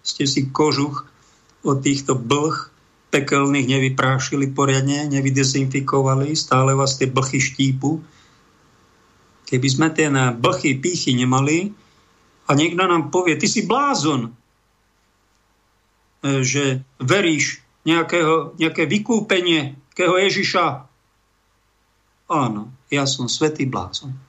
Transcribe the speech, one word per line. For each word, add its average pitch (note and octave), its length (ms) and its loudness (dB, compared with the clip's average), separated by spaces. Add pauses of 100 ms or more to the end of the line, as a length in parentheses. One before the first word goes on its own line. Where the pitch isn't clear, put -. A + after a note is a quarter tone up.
Ste - 240 -4
si C3+ 240 0
kožuch D3 560 0 (560)
od C3+ 240 -2
týchto C#3 320 0
blch C#3+ 560 -2 (400)
pekelných C#3 560 2
nevyprášili C3 800 0
poriadne, C#3 640 0
nevydezinfikovali, C3+ 1200 0
stále C3 400 2
vás C3+ 240 0
tie - 80 0
blchy C3+ 400 0
štípu. C#3 560 -2 (1400)
Keby B2+ 240 0
sme D#3 240 2
tie D#3+ 160 2
na C3 240 2
blchy, B2+ 480 0
pýchy E3 320 -2
nemali C3 640 0 (720)
a C#3+ 80 2
niekto E3+ 240 2
nám E3+ 320 2
povie: F3+ 240 2
"Ty - 80 -4
si G3+ 240 -2
blázon, D#3+ 640 0 (1900)
e, C#3 160 0
že C3 400 0 (160)
veríš D#3 640 0 (240)
nejakého, D#3+ 720 2
nejaké D#3+ 320 0
vykúpenie, F3+ 880 0
nejakého F3+ 400 0
Ježiša." F#3 500 0 (1700)
Áno, A#2+ 400 -2 (160)
ja C#3+ 160 0
som B2+ 240 -4
svätý D3+ 400 -2
blázon. A#2+ 480 -8 (120)